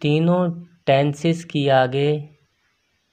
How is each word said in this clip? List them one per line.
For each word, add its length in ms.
तीनों 600
टेंसेस 580
की 240
आगे 400